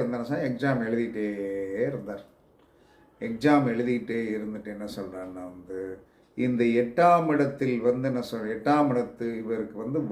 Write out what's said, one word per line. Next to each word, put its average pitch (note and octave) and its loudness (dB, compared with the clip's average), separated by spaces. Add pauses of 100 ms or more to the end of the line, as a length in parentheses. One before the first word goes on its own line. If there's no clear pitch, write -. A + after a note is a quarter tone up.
வந்து A#2+ 0
என்ன A#2+ -6
சொன்னா, D3+ -2
எக்ஸாம் B2 0
எழுதிட்டே A2 -2 (600)
இருந்தார். G#2 -8 (1040)
எக்ஸாம் C3+ 4
எழுதிக்கிட்டே A#2 0 (160)
இருந்துட்டு G#2+ -8
என்ன G#2 -8 (100)
சொல்றாருன்னா F#2 -10
வந்து, F2+ -12 (680)
இந்த A#2+ 2 (160)
எட்டாம் E3 6
இடத்தில் C3+ 2
வந்து B2+ 2
என்ன B2 -2
சொல்-, A2 -4
எட்டாம் D3 4
இடத்து A#2+ -2 (140)
இவருக்கு A2 -4
வந்து C#3+ -2 (100)